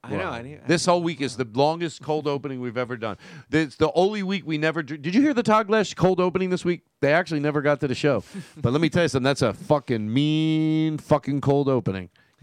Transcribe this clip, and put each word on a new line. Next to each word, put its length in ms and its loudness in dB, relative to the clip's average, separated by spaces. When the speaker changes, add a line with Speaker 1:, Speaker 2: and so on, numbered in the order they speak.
Speaker 1:
I 80 -12
know, 60 -4
Speaker 2:
Well, 160 -6
Speaker 1:
I 100 -10
didn't, 240 -14
Speaker 2:
this 180 0
whole 160 4
week 200 -4
is 160 -6
the 160 -2
longest 500 0
cold 240 -2
opening 320 -6
we've 180 -6
ever 200 -4
done. 200 -6
It's 280 0
the 180 2
only 280 2
week 220 -2
we 120 -2
never 260 0
dr-, 180 -10
did 140 -4
you 60 6
hear 120 4
the 80 0
Todd 260 4
Glass 260 2
cold 260 2
opening 320 0
this 140 -4
week? 160 0
They 140 4
actually 260 0
never 220 0
got 180 2
to 80 -2
the 80 0
show. 280 0
Speaker 1:
<laughs> 160 -20
Speaker 2:
But 160 0
let 80 2
me 80 2
tell 140 2
you 60 2
something. 140 0
That's 180 2
a 120 2
fucking 600 -2
mean 840 0
fucking 440 0
cold 280 2
opening. 400 -2